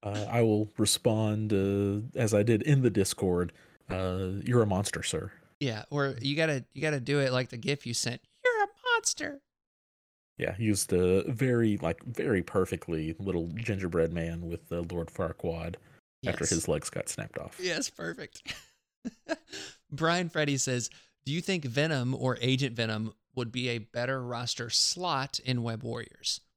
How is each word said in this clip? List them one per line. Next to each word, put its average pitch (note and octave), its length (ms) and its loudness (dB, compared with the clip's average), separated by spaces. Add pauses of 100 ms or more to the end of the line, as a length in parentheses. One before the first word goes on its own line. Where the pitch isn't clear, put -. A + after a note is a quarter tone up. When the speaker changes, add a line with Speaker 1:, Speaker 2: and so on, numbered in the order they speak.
Speaker 1:
Uh, G#2 280 -4
I A#2+ 140 4
will G#2+ 340 4
respond, G#2+ 720 2
uh, G2+ 640 2
as A2 160 2
I G#2 80 8
did G#2+ 200 6
in C#3 220 4
the A#2+ 60 8
Discord, F2+ 640 2 (380)
uh, F#2 400 -2 (160)
"You're A#2+ 160 6
a G#2+ 40 6
monster, G2+ 380 0
sir." - 260 -4 (300)
Speaker 2:
Yeah, A2 300 -4
or C#3 320 -2
you C#3 160 0
gotta, D#3 340 0
you C#3 100 -10
gotta D3+ 200 0
do C#3 180 2
it C3 140 2
like B2+ 160 0
the B2 80 -10
gif C#3 280 -4
you A#2+ 80 -6
sent. A#2+ 280 -4 (240)
"You're A4+ 180 4
a G4+ 40 0 (260)
monster." D4 480 -2 (960)
Speaker 1:
Yeah, - 180 -2
he G#2 80 -4
used G#2 260 2
the F#2 380 4
very, A#2 520 2
like, E2 260 -2
very A#2 360 0
perfectly E2 760 -2
little F2 360 -2
gingerbread F2+ 580 0
man E2+ 340 -4
with E2+ 220 -8
the E2+ 140 -4
Lord E2+ 260 -6
Farquaad E2 680 -4 (500)
after F2 200 -2
Speaker 2:
Yes. - 40 0
Speaker 1:
his E2 200 0
legs D2+ 200 -2
got - 200 -8
snapped - 280 -8
off. - 240 -12
Speaker 2:
Yes, F#3 280 -4
perfect. - 520 -12 (640)
<laughs> - 880 -12
Brian E3 380 2
Freddy D3+ 260 0
says, B2+ 340 0 (360)
"Do C#3 80 -2
you E3+ 80 0
think F3 240 -2
Venom C3 500 0
or B2 240 0
Agent C3 340 2
Venom A2 400 -2 (220)
would A#2+ 160 -4
be B2 160 -4
a A#2 120 -2
better B2 440 -4
roster A#2+ 460 -6
slot D#3 680 0
in B2 220 0
Web A2+ 220 -4
Warriors?" - 560 -6 (180)